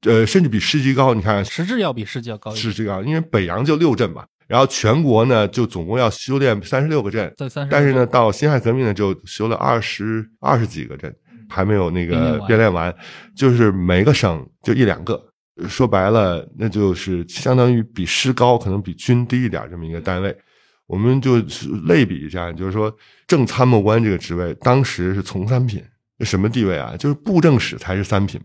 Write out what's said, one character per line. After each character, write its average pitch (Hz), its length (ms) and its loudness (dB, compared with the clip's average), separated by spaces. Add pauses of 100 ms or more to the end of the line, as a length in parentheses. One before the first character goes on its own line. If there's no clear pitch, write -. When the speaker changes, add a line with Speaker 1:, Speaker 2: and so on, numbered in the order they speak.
Speaker 1:
呃， 113 180 6
甚 190 160 2
至 165 80 2
比 107 120 0
师 151 200 0
级 135 140 2
高， 131 200 4
你 110 60 -2
看。 101 240 0
Speaker 2:
实 - 200 -6
质 233 160 -4
要 170 120 -2
比 113 120 -8
师 120 180 -12
级 117 80 -12
要 107 80 -12
高 107 140 -14
一 - 20 -10
点。 107 80 -8
Speaker 1:
师 110 100 -2
级 107 140 -4
高， 98 160 -4
因 143 120 -2
为 160 60 0
北 127 240 0
洋 90 200 -2
就 151 100 2
六 151 220 2
镇 113 140 0
嘛， 76 140 -14 (220)
然 117 140 2
后 135 80 8
全 120 340 2
国 117 220 4
呢， 113 240 2
就 117 180 -2
总 87 180 -8
共 104 140 -4
要 123 100 2
修 127 300 -4
炼 117 240 0
三 131 180 -4
十 147 60 -2
六 151 160 -2
个 101 80 -4
镇。 95 260 -6
Speaker 2:
对， 135 120 -10
三 143 160 -10
十 139 60 -6
六 - 20 -2
Speaker 1:
但 143 100 2
是 139 100 4
呢， 127 140 2
Speaker 2:
镇。 107 60 -6
Speaker 1:
到 117 180 4
辛 147 180 0
亥 139 120 2
革 113 120 0
命 131 120 0
呢， 104 100 0
就 98 300 -2
修 - 240 -6
了 117 80 -2
二 120 260 0
十， 110 420 -6 (140)
二 135 180 0
十 117 80 0
几 76 200 -8
个 67 120 -14
镇。 71 160 -14 (360)
还 95 160 -2
没 104 100 2
有 92 160 0
那 87 160 -2
个 85 80 -2
Speaker 2:
编 80 60 0
练 78 180 0
完。 - 100 -10
Speaker 1:
编 110 100 4
练 110 140 4
完， 87 240 -4 (400)
就 135 140 4
是 117 220 4
每 90 320 2
个 143 80 6
省 85 340 -2 (160)
就 117 100 0
一 120 120 4
两 90 200 0
个， 104 180 -6 (460)
说 127 180 0
白 98 240 2
了， 98 380 0 (100)
那 110 100 -2
就 98 260 0
是 87 340 -6
相 - 280 -2
当 123 160 4
于 117 100 2
比 104 220 -6
师 - 280 -2
高 120 260 4
可 107 120 -4
能 98 100 -2
比 90 140 -10
军 123 320 0
低 127 160 -2
一 120 60 -2
点 71 220 -8
这 90 60 -14
么 82 80 -10
一 80 80 -8
个 82 80 -8
单 90 220 -4
位。 98 140 -4 (500)
我 87 100 -6
们 123 240 2
就 120 280 2
是 - 200 -10 (180)
类 156 180 4
比 92 200 -4
一 76 60 -10
下， 87 220 -6
就 82 120 -8
是 95 80 -4
说 107 180 -2 (360)
正 139 200 4
参 127 200 2
谋 117 160 6
官 110 200 4
这 110 60 2
个 95 80 2
职 82 180 -8
位， 87 200 -4
当 127 280 2
时 92 320 -2
是 98 80 -4
从 95 240 -6
三 123 200 0
品， 104 180 -6 (360)
什 98 200 0
么 104 80 2
地 117 160 0
位 92 140 0
啊？ 60 200 -8
就 143 100 -2
是 147 60 0
布 180 260 2
政 147 200 6
使 - 160 -6
才 - 180 -6
是 101 80 -2
三 98 240 0
品 - 180 -8